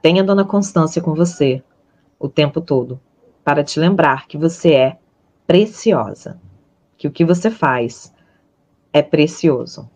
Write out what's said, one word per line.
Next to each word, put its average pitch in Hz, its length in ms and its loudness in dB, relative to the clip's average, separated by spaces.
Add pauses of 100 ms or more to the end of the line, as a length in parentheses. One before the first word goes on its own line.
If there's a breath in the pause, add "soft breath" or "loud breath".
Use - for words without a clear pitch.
Tenha 175 200 4
a 196 40 2
Dona 196 200 2
Constância 185 560 -2
com 160 120 -4
você 151 480 0 (560)
o 143 120 -8
tempo 147 320 -2
todo, 127 380 -4 (440)
para 147 200 0
te - 160 -6
lembrar 160 480 2
que - 100 -14
você 165 360 0
é 131 240 2 (480)
preciosa, 175 920 -2 (580)
que - 100 -8
o 139 40 -4
que 165 140 0
você 180 260 0
faz 123 640 -4 (800)
é 147 80 4
precioso. 147 960 -2